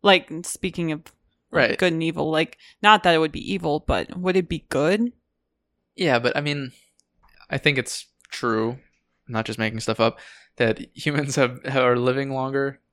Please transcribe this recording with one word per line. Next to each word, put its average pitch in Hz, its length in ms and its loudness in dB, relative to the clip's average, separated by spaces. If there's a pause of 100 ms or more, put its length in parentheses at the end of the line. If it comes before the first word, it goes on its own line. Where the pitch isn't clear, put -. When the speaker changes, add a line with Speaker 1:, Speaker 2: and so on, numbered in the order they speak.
Speaker 1:
Like, 190 300 4 (120)
speaking 170 500 -6
of 156 80 -8 (500)
Speaker 2:
Right. - 280 2
Speaker 1:
good 180 140 4
and 160 100 -2
evil, 160 260 -2
like, 160 300 -2 (240)
not 208 180 6
that 170 140 4
it - 20 4
would 160 140 0
be - 220 -8
evil, 160 260 -2
but - 360 -2
would 180 200 0
it 180 120 2
be 160 220 -6
good? 202 420 2 (840)
Speaker 2:
Yeah, 135 240 2
but 123 180 0
I 147 40 -2
mean, 143 320 -6 (760)
I 139 80 -4
think 139 220 0
it's - 260 -8 (240)
true, 117 480 -2 (500)
not 113 180 -4
just 120 120 -8
making 113 220 -4
stuff 113 200 -4
up, 117 200 2 (380)
that 113 220 0 (140)
humans 143 440 -4
have, 127 280 0
have, 131 180 0
are 123 140 4
living 131 340 0
longer. 135 480 -4 (140)